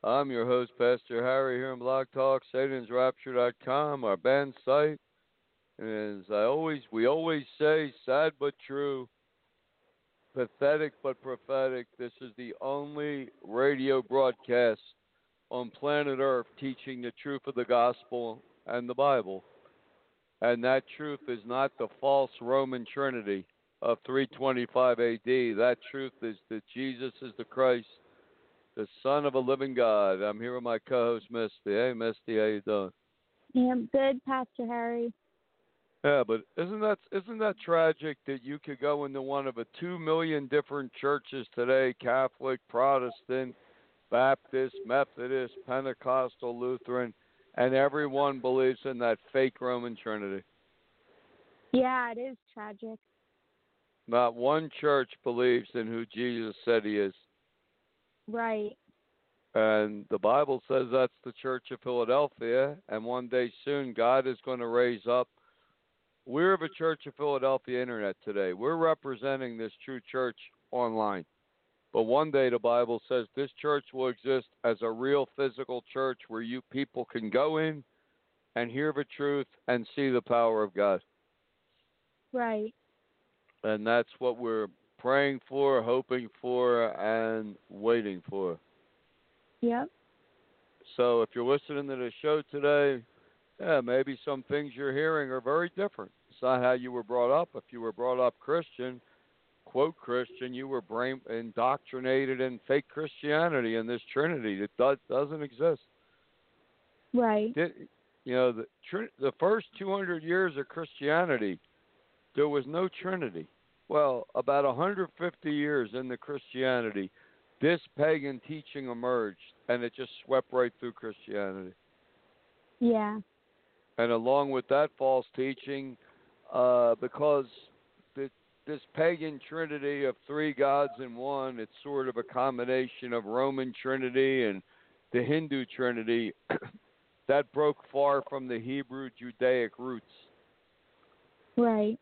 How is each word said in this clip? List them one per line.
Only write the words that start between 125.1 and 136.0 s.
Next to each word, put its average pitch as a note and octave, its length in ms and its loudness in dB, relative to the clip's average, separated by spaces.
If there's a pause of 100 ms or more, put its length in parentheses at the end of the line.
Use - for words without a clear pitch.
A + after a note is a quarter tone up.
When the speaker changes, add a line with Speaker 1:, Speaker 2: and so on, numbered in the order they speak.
Speaker 1:
teaching, C3+ 640 -6 (520)
uh, B2 480 4
because C#3+ 460 0 (720)
the, C#3 140 -6 (360)
this D3 140 -10 (160)
pagan D#3+ 500 2
trinity C#3+ 600 -4
of B2 100 0 (100)
three D3+ 280 -2
gods C#3 440 2
in B2 160 -12
one, C3 460 -6
it's A2 100 -10 (120)
sort C#3 260 -2
of A#2 80 -4
a A#2 60 -4
combination B2+ 920 -2
of A2+ 140 -2
Roman C3 440 0 (120)
Trinity C3 640 2
and G2 160 -2 (500)
the B2 100 2
Hindu C#3 440 -2 (100)
Trinity, A#2 560 -2 (160)